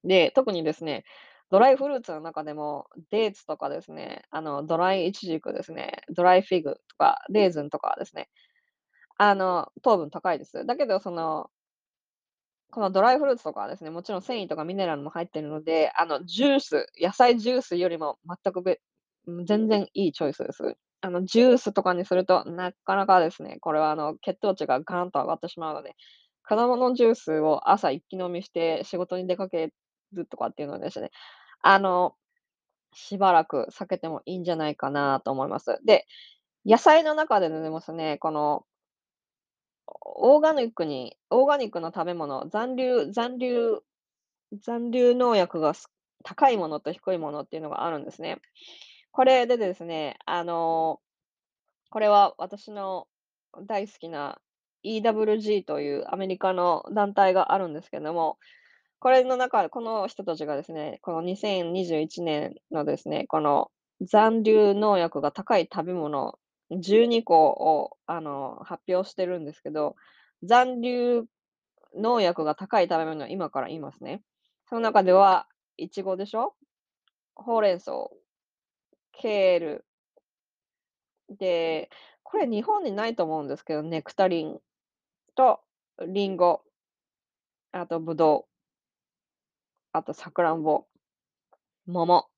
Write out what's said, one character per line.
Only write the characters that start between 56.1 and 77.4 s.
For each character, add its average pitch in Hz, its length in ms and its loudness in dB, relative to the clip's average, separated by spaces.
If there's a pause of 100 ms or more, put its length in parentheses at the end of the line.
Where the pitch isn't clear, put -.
メ 190 100 -6
リ 185 120 -6
カ 190 120 0
の 180 400 0
団 202 220 0
体 190 220 4
が - 180 2
あ 196 60 2
る 185 80 -4
ん 156 60 -10
で 151 100 -12
す - 80 -20
け - 80 -10
ど 151 140 -8
も、 165 260 -4 (580)
こ 254 140 2
れ 254 120 6
の 254 140 0
中、 247 320 0
こ 233 120 -10
の 220 260 -4
人 - 160 -12
た 170 120 -4
ち 156 120 -8
が 151 80 -4
で 143 80 -6
す 165 100 -16
ね、 151 300 -10
こ 185 80 -8
の 165 100 -6
二 180 160 -6
千 185 360 -4
二 185 120 -2
十 165 140 -2
一 165 240 -6
年 151 320 -4 (160)
の 151 140 -4
で 143 120 -2
す - 100 -14
ね、 151 200 -4
こ 160 120 -2
の 147 300 0 (320)
残 220 400 2
留 214 320 4
農 208 240 2
薬 165 240 -2
が 147 100 -2
高 - 280 0
い - 120 -2
食 170 140 -6
べ 180 80 -8
物 151 460 -6 (320)
十 190 340 4
二 233 180 0
個 160 260 6
を、 - 480 -2 (100)
あ 165 120 -6
の、 139 440 -10
発 - 260 -14
表 185 180 -2
し - 60 -20
て 190 100 -4
る 180 160 -4
ん 156 60 -12
で 151 80 -14
す - 80 -20
け - 80 -14
ど、 151 260 -4 (460)
残 247 400 2
留 240 440 0 (720)
農 226 240 0
薬 175 260 0
が 151 100 -2
高 190 260 0
い 170 80 2
食 170 80 0
べ 160 80 0
物、 156 220 -8
今 175 240 -8
か 135 100 -4
ら 123 60 -6
言 151 80 -12
い 165 40 -12
ま 143 120 -14
す - 120 -20
ね。 165 200 -12 (460)
そ - 40 -10
の 233 80 -4
中 214 220 4
で 185 100 6
は、 190 320 6 (320)
イ 165 140 -12
チ 196 100 -10
ゴ 185 160 -6
で 196 80 -8
し - 80 -14
ょ？ 226 220 -4 (800)
ほ 226 240 -2